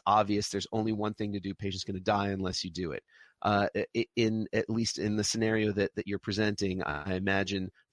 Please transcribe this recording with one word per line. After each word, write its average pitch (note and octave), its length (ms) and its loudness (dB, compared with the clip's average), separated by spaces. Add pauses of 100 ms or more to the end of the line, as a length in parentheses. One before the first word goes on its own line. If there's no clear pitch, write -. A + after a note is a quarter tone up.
obvious. G#2 420 4
There's G2 220 -4
only A2 200 0
one G#2+ 220 -2
thing G#2 200 -6
to G2+ 60 -2
do. F#2+ 140 -6
Patient's F#2 300 -6
gonna G2 160 -6
die G2+ 300 2
unless F#2+ 340 -2
you F#2 80 -6
do E2+ 220 -4
it, G1+ 100 -8 (400)
uh, G2+ 320 4
i-, G#2 100 0 (100)
i-, A2 100 0 (100)
in, A2 380 2
at - 160 0
least A2+ 300 0
in G#2 160 2
the G#2+ 80 2
scenario A2 480 2
that, G2 240 2
that G#2 120 -4
you're G2 120 -4
presenting, G2+ 640 0
I D2+ 320 -4
imagine G2 560 0 (220)